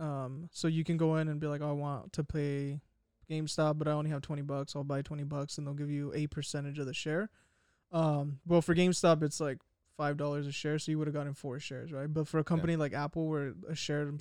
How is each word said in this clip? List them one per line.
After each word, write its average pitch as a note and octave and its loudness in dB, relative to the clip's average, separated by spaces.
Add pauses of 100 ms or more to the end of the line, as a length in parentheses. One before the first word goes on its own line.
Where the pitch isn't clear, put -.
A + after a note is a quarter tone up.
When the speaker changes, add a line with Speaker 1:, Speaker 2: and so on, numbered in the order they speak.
Speaker 1:
Um, C#3 -6
so - 0
you D#3+ 2
can E3 2
go D#3+ 4
in D#3+ 2
and D3+ -2
be D#3 -2
like, D3 -2
"Oh, D3 0
I D3 0
want C#3+ -4
to D#3+ 0
play C#3+ -2 (480)
GameStop, D#3 2
but D#3 0
I D3+ 4
only D3+ 0
have D3 -2
twenty D3 -4
bucks. C#3+ -4
I'll C#3+ -4
buy C#3 -2
twenty D3 -6
bucks," C#3+ -4
and D3 -4
they'll C#3+ -4
give D3 -2
you C#3+ -2
a D3+ 0
percentage C#3+ -4
of C#3 -4
the B2 -4
share. E3 -2 (640)
Um, D3 2
well, E3+ 6
for E3+ 4
GameStop, E3+ 6
it's, D3 0
like, C#3 -2 (360)
five D3 0
dollars D3 -2
a C#3+ -4
share, D3+ 0
so D#3 -2
you D#3 2
would've D3+ 0
gotten C#3+ -4
four C#3 -8
shares, C#3 -8
right? C#3+ -4
But D3+ 0
for D#3+ 0
a D#3 6
Speaker 2:
Yeah. - 4
Speaker 1:
company E3 2
like D3+ 0
Apple, D3 -2
where C#3+ 0 (160)
a D#3+ -4
share D3 -2